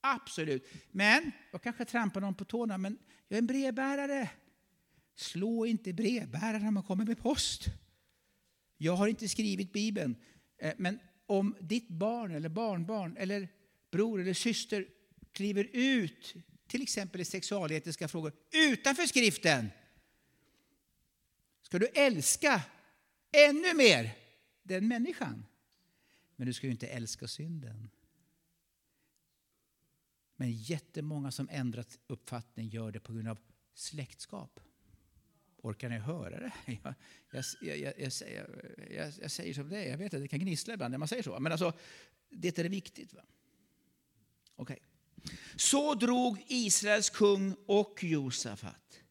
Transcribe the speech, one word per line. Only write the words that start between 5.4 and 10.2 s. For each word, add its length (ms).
inte 260
brevbärare 680
när 120
man 120
kommer 220
med 140
post. 480
Jag 200
har 120
inte 200
skrivit 440
Bibeln, 440